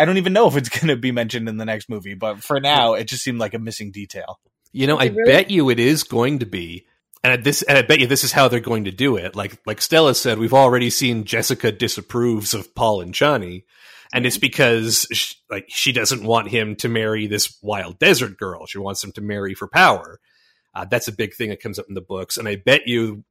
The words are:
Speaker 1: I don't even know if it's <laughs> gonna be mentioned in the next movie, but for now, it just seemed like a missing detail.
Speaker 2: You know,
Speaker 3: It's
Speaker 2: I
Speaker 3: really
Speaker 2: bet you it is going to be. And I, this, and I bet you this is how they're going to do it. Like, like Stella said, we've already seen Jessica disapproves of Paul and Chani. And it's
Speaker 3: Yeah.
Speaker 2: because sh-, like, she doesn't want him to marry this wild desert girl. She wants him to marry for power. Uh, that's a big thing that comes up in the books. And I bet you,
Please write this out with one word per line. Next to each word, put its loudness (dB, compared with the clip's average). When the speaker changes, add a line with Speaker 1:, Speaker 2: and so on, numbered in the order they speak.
Speaker 1:
I 4
don't 2
even 0
know 6
if 2
it's -2
<laughs> -6
gonna 0
be -2
mentioned -4
in -8
the -6
next -6
movie, -10
but -6
for -2
now, 4
it -2
just -8
seemed -4
like -4
a -6
missing -10
detail. -14
Speaker 2:
You 0
know, 2
Speaker 3:
It's 2
Speaker 2:
I -6
Speaker 3:
really 4
Speaker 2:
bet 6
you 4
it 2
is 4
going 0
to -6
be. -10
And 4
I, 2
this, 0
and 4
I 6
bet 4
you 2
this 2
is -2
how 6
they're 0
going -2
to -6
do 0
it. -6
Like, -8
like -6
Stella 4
said, 0
we've 0
already 6
seen 0
Jessica -2
disapproves -2
of -10
Paul 0
and -12
Chani. 0
And 2
it's 0
Speaker 3:
Yeah. -6
Speaker 2:
because 2
sh-, -4
like, -10
she -2
doesn't -2
want 0
him -2
to -4
marry -2
this -4
wild -6
desert 2
girl. -10
She -14
wants -8
him -16
to -16
marry -6
for -12
power. 0
Uh, -10
that's -2
a -8
big -6
thing -8
that -12
comes -12
up -12
in -12
the -10
books. -10
And -10
I -6
bet 4
you, -2